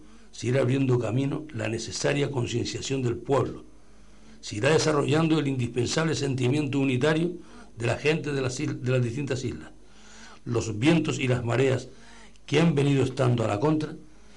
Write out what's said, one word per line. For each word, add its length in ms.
se 180
irá 120
abriendo 380
camino 540
la 160
necesaria 640
concienciación 720
del 140
pueblo, 480
se 160
irá 140
desarrollando 680
el 100
indispensable 640
sentimiento 640
unitario 540
de 100
la 100
gente 360
de 100
las 180
isla, 140
de 160
las 120
distintas 420
islas. 260
Los 340
vientos 400
y 100
las 160
mareas 440
que 140
han 140
venido 300
estando 400
a 40
la 120
contra 340